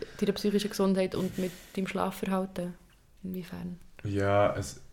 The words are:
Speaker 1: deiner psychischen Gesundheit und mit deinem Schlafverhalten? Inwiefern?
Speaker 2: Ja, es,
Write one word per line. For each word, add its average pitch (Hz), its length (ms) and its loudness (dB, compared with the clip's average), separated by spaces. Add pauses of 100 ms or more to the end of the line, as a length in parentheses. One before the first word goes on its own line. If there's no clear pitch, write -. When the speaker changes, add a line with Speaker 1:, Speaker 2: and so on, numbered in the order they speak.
(200)
Speaker 1:
deiner 196 140 4
psychischen 202 360 2
Gesundheit 190 460 2
und 185 240 -2
mit 185 120 0 (240)
deinem 190 120 -2
Schlafverhalten? 190 880 -2 (480)
Inwiefern? 180 560 -8 (240)
Speaker 2:
Ja, 101 520 4
es, - 240 -6 (140)